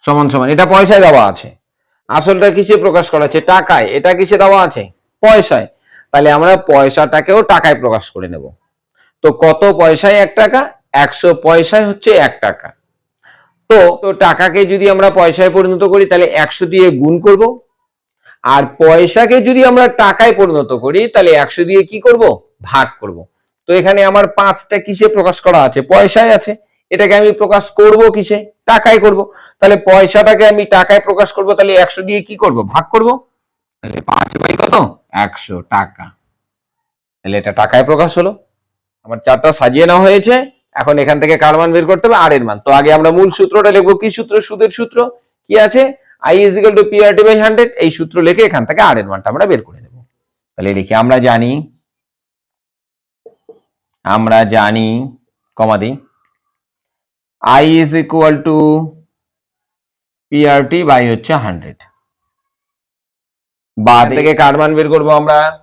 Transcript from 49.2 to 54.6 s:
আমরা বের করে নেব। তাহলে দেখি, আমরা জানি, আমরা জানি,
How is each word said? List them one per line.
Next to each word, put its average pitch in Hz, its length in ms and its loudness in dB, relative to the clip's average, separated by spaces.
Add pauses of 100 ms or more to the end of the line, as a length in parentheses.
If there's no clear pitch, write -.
আমরা 180 180 -2
বের 110 160 -2
করে 87 160 -20
নেব। - 120 -20 (580)
তাহলে 95 240 -8
দেখি, 95 240 -6
আমরা 127 160 0 (100)
জানি, 120 240 -2 (2500)
আমরা 110 340 0 (160)
জানি, 110 320 0 (720)